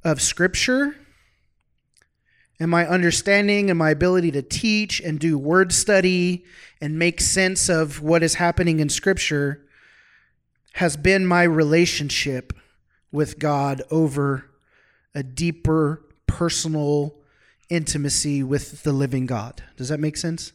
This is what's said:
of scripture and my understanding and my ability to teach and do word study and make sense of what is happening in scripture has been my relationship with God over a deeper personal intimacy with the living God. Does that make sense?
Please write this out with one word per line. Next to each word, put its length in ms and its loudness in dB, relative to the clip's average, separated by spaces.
of 180 0
scripture 720 0
and 120 -2
my 160 2
understanding 840 2
and 80 2
my 120 2
ability 420 2
to 100 -4
teach 580 -2
and 180 -6
do 200 0
word 340 2
study 720 2
and 200 -6
make 220 0
sense 500 0
of 320 0
what 200 4
is 120 0
happening 460 0
in 100 0
scripture 760 -2
has 220 0
been 280 2
my 200 4
relationship 1080 0
with 280 -2
God 520 -2
over 600 0
a 80 -4
deeper 840 -2
personal 920 -2
intimacy 720 -2
with 400 -4
the 100 -2
living 340 -2
God. 360 -8
Does 120 -10
that 120 -4
make 180 -4
sense? 360 -8